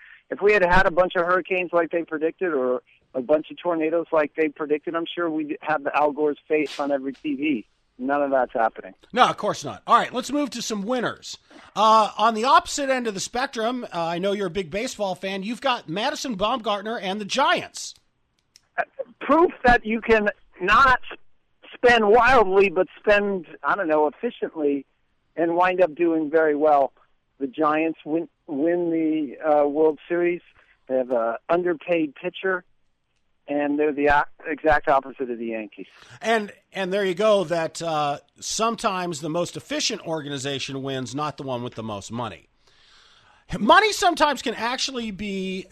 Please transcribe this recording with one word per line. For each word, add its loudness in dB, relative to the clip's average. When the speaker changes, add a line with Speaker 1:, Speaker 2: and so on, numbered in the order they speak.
Speaker 1:
If -6
we 4
had 4
had 4
a 2
bunch 2
of 0
hurricanes -2
like 2
they -2
predicted -4
or 0
a -4
bunch 0
of -16
tornadoes -2
like 2
they 0
predicted, -4
I'm -4
sure -4
we'd -6
have -4
Al 2
Gore's -2
face -2
on -2
every -4
T -6
V. -4
None -2
of 0
that's 0
happening. -2
Speaker 2:
No, 6
of -2
course -4
not. -10
All 4
right, -2
let's -6
move -2
to -8
some -6
winners. -6
Uh, 6
on 2
the -2
opposite 2
end 0
of -6
the -8
spectrum, -4
uh, -8
I -2
know 0
you're -2
a -4
big -6
baseball -4
fan. -6
You've -8
got -4
Madison -4
Bumgarner -4
and -6
the -8
Giants. -2
Speaker 1:
Uh, -2
proof 4
that 4
you -2
can 4
not 6
spend 4
wildly, 6
but 0
spend, 2
I 2
don't -4
know, 4
efficiently -4
and 0
wind 2
up 2
doing 0
very 4
well. 4
The -4
Giants 0
win, -2
win 0
the, -2
uh, 4
World 2
Series. 0
They -2
have -2
a 0
underpaid 0
pitcher, -6
and -2
they're 2
the 2
o-, 0
exact 0
opposite 0
of -6
the -8
Yankees. -10
Speaker 2:
And, -2
and -4
there 0
you 0
go, 2
that, -4
uh, -2
sometimes -4
the -6
most -4
efficient -6
organization -6
wins, -6
not -6
the -12
one -6
with -10
the -10
most -10
money. -10
Money 4
sometimes 0
can -4
actually -6
be -6